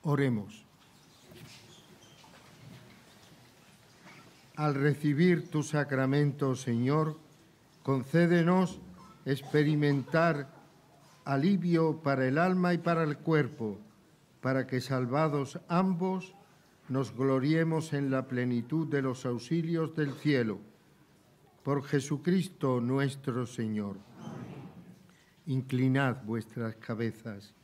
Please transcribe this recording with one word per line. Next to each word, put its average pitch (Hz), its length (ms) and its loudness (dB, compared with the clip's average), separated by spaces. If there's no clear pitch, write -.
Oremos. 131 560 0
Al 151 220 0
recibir 147 760 2
tu 151 140 -2
sacramento, 139 920 0
Señor, 135 640 0
concédenos 170 960 4
experimentar 147 1200 2
alivio 160 800 2
para 131 240 2
el 139 100 2
alma 180 340 2
y 170 60 0
para 170 240 0
el 151 160 -2
cuerpo, 120 600 0
para 131 280 0
que, 127 120 -2
salvados 135 840 -2
ambos, 185 720 -2
nos 127 240 -2
gloriemos 151 800 0
en 139 200 -2
la 131 160 -2
plenitud 123 580 -2
de 139 160 0
los 131 240 -4
auxilios 160 680 -2
del 143 160 -2
cielo. 123 480 0
Por 139 180 -2
Jesucristo 143 960 0
nuestro 131 640 -2
Señor. 107 520 -4
Amén. - 340 -14
Inclinad 131 760 0
vuestras 113 540 -6
cabezas. 110 880 -8